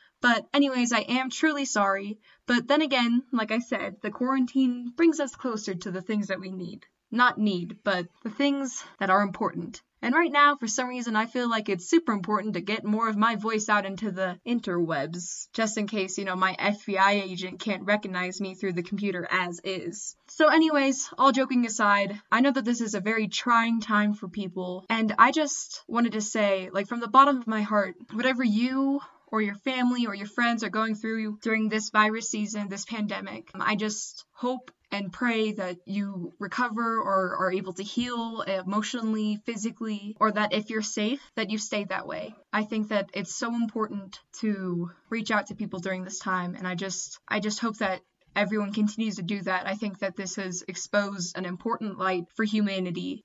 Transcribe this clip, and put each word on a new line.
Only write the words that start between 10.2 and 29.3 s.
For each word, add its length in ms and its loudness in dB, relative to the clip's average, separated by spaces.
now, 240 8
for 120 -4
some 200 -2
reason, 300 -4
I 80 2
feel 240 -2
like 180 -2
it's 220 -2
super 240 4
important 400 -2
to 80 -4
get 240 -4
more 240 2
of 80 -2
my 180 4
voice 320 -2
out 180 2
into 260 -6
the 360 -4
interwebs, 1040 -2
just 260 -2
in 100 -2
case, 300 -4
you 60 -4
know, 140 -4
my 200 2
F 280 0
B 100 -2
I 180 6
agent 460 -2
can't 240 -4
recognize 560 -2
me 160 -6
through 180 -4
the 100 -2
computer 460 -2
as 360 -2
is. 500 -6
So 180 6
anyways, 680 6
all 160 8
joking 320 4
aside, 560 4
I 80 6
know 120 6
that 120 0
this 160 2
is 140 -2
a 80 0
very 260 0
trying 540 2
time 320 2
for 160 -8
people, 580 -6
and 320 0
I 120 10
just 540 -4
wanted 280 2
to 80 -2
say, 500 0
like, 160 -2
from 140 -6
the 80 -6
bottom 300 8
of 80 -6
my 160 0
heart, 320 0
whatever 300 0
you 580 2
or 140 0